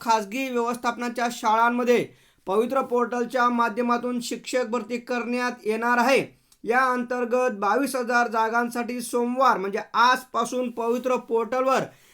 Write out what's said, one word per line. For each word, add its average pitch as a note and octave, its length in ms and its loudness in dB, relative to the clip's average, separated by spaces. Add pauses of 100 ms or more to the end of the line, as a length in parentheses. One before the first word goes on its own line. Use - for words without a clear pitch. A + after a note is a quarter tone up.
खाजगी A3+ 480 0
व्यवस्थापनाच्या A#3+ 840 -2
शाळांमध्ये A#3+ 760 2 (380)
पवित्र A#3 360 2
पोर्टलच्या A#3+ 680 0
माध्यमातून A#3+ 680 0
शिक्षक A#3+ 460 -4
भरती A3+ 320 -4
करण्यात A#3+ 540 -4 (140)
येणार A#3 320 0
आहे. A#3+ 420 2 (240)
या B3+ 280 2
अंतर्गत B3 600 0
बावीस A3 440 0
हजार A#3+ 320 0
जागांसाठी A#3 760 -2
सोमवार A#3+ 560 2
म्हणजे G3 220 -4 (140)
आजपासून A#3+ 760 0
पवित्र A#3+ 440 -2
पोर्टलवर A#3+ 680 0 (320)